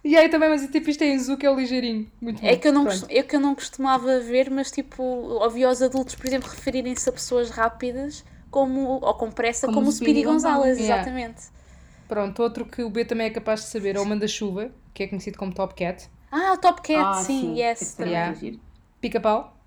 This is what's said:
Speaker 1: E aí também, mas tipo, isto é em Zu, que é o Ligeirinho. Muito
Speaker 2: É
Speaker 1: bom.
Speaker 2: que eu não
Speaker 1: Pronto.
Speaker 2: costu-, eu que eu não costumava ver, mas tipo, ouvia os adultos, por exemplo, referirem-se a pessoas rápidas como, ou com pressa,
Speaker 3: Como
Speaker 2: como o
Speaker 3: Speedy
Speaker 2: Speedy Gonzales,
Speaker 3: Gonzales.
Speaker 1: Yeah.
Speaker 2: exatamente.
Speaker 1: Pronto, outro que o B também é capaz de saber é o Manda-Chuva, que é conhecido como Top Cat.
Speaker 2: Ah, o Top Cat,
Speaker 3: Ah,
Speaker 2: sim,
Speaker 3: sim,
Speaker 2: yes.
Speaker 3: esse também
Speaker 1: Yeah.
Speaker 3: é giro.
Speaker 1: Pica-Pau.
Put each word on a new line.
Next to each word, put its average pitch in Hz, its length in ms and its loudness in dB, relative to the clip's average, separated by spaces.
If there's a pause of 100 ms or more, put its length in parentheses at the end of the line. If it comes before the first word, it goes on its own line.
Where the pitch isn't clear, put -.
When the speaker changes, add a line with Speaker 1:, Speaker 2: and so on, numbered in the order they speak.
Speaker 1:
E 302 140 6
aí 320 120 10
também, 311 200 4
mas 285 180 2
tipo, 302 220 0
isto 294 140 0
é 294 40 4
em 277 120 2
Zu, 262 180 -2
que 277 80 -4
é 277 60 6
o 269 40 4
Ligeirinho. 247 640 -2
Muito 226 240 -8
Speaker 2:
É 214 120 6
Speaker 1:
bom. 175 60 -8
Speaker 2:
que - 60 4
eu - 60 6
não 226 120 6
Speaker 1:
Pronto. 190 160 -2
Speaker 2:
costu-, - 120 -12
eu 269 100 4
que 302 120 -2
eu 285 40 4
não 277 140 2
costumava 262 640 0
ver, 254 300 2
mas 269 220 -4
tipo, 269 320 -6
ouvia 233 680 0
os 247 120 2
adultos, 262 340 0
por - 100 -14
exemplo, 254 240 -2
referirem-se 254 580 -4
a 254 60 0
pessoas 240 380 -2
rápidas 247 720 -4 (240)
como, 269 320 2 (200)
ou 220 120 0
com 220 180 -4
pressa, 240 360 -2
Speaker 3:
Como 220 100 2
Speaker 2:
como 277 120 4
o - 20 2
Speaker 3:
Speedy 294 300 2
Speaker 2:
Speedy - 60 0
Gonzales, 311 300 4
Speaker 3:
Gonzales. 262 220 4
Speaker 1:
Yeah. 220 240 2
Speaker 2:
exatamente. 254 380 -8 (680)
Speaker 1:
Pronto, 208 360 -4
outro 233 220 -2
que - 180 -10
o 226 60 -4
B 233 160 -2
também 226 220 -2
é - 20 -2
capaz 220 320 -4
de - 60 -14
saber 196 280 -4
é 202 40 -2
o 202 60 0
Manda-Chuva, 208 680 -4 (220)
que 196 100 -8
é 190 40 -6
conhecido 196 300 -8
como 190 160 -8
Top 190 220 -4
Cat. 180 340 -6 (220)
Speaker 2:
Ah, 370 220 2
o 349 40 0
Top 349 240 4
Cat, 302 180 0
Speaker 3:
Ah, 294 140 2
Speaker 2:
sim, 269 280 -2
Speaker 3:
sim, 240 200 -4
Speaker 2:
yes. 233 200 -2
Speaker 3:
esse - 160 -10
também 175 160 -4
Speaker 1:
Yeah. 170 220 -2
Speaker 3:
é - 40 -18
giro. - 200 -12 (400)
Speaker 1:
Pica-Pau. 220 560 -2 (120)